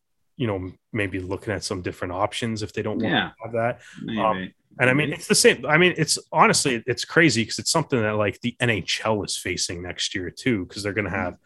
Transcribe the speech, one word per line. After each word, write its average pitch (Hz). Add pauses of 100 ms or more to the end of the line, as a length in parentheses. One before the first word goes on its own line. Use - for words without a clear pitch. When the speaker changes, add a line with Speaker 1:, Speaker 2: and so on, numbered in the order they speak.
(360)
Speaker 1:
you 123
know, 92 (180)
maybe 95
looking 92
at 85
some 95
different 90
options 107
if 104
they 113
don't 104
want 107
Speaker 2:
Yeah. 95
Speaker 1:
to - (100)
have 113
that. 120 (200)
Speaker 2:
Maybe. 113
Speaker 1:
Um, 104 (260)
and 127
I 127
mean, 147
Speaker 2:
Maybe. -
Speaker 1:
it's -
the 208
same. 139
I 151
mean, 175
it's - (120)
honestly, 147
it's 120
crazy 120
'cause -
it's -
something 147
that, 107
like, 104
the 120
N 123
H 95
L 107
is -
facing 87
next -
year 90
too, 101
'cause 98
they're 101
gonna 98
have 92